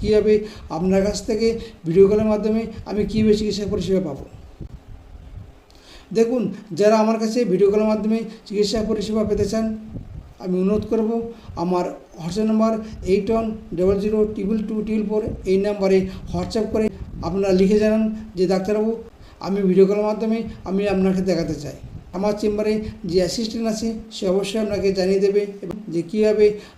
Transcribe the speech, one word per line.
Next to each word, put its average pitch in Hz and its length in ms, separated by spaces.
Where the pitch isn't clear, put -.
কীভাবে 208 440
আপনার 185 320
কাছ - 240
থেকে 226 320
ভিডিও 180 240
কলের 214 180
মাধ্যমে 214 400
আমি 214 180
কীভাবে 214 300
চিকিৎসা 208 360
পরিষেবা 185 300
পাবো?" 139 240
দেখুন, 226 380
যারা 208 260
আমার 220 200
কাছে 226 260
ভিডিও 190 260
কলের 214 160
মাধ্যমে 214 340
চিকিৎসা 208 420
পরিষেবা 214 360
পেতে 202 200
চান, 220 320
আমি 185 220
অনুরোধ 208 260
করব, 226 460
আমার 180 280
WhatsApp 180 260
নাম্বার 220 320
এইট 196 260
ওয়ান 226 200
ডাবল 185 260
জিরো 214 240
ট্রিপল 208 340
টু 214 240
ট্রিপল 214 260
ফোর, 214 140
এই 190 140
নাম্বারে 196 480
WhatsApp 185 320
করে 220 220
আপনারা 190 300
লিখে 190 260
জানান 214 380
যে, 185 120
"ডাক্তারবাবু, 208 500
আমি 196 220
ভিডিও 190 240
কলের 208 160
মাধ্যমে 220 400
আমি 196 240
আপনাকে 190 340
দেখাতে 165 320
চাই।" 143 180
আমার 208 260
চেম্বারে 214 420
যে 175 140
অ্যাসিস্ট্যান্ট 226 500
আছে, 226 240
সে - 180
অবশ্যই 196 320
আপনাকে 202 320
জানিয়ে 190 280
দেবে 202 260
এবং 170 140
যে 165 140
কীভাবে 208 560